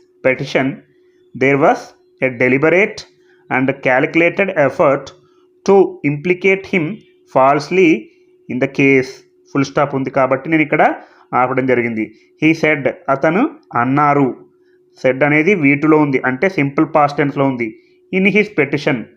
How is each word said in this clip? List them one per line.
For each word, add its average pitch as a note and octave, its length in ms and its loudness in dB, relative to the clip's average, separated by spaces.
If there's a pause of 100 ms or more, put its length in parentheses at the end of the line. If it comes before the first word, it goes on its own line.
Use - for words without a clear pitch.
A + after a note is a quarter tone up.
(240)
petition C3+ 420 -2 (720)
there C#3 240 2
was B3 160 2 (460)
a - 20 0 (140)
deliberate D#3+ 580 2 (560)
and C3 120 0 (180)
calculated D#3+ 640 0 (160)
effort C#3 380 0 (600)
to G3 100 4 (340)
implicate F3+ 600 -2
him F3+ 120 0 (500)
falsely D3 560 2 (640)
in B2 120 -4
the C3 140 -4
case. C3+ 320 2 (400)
ఫుల్ C#3 200 -2
స్టాప్ C#3+ 280 -2
ఉంది C3 200 -4
కాబట్టి C3 340 0
నేను D#3 160 2
ఇక్కడ D#3 140 0 (580)
ఆపడం C3 320 0
జరిగింది. A#2 320 -2 (380)
He D#3 80 2 (120)
said, D#3 200 0 (320)
అతను E3 280 0 (400)
అన్నారు. C#3+ 460 2 (720)
సెడ్ C3 280 0
అనేది D#3 240 2 (140)
వీటిలో D3+ 400 2
ఉంది, C3+ 120 -2 (120)
అంటే C3 160 -2 (120)
సింపుల్ D3 380 -2
పాస్ట్ D3 240 2
టెన్స్లో C#3 320 -2
ఉంది. A#2+ 160 -4 (440)
In F#3+ 120 0 (120)
his G#3 120 2 (100)
petition D3 380 -2 (200)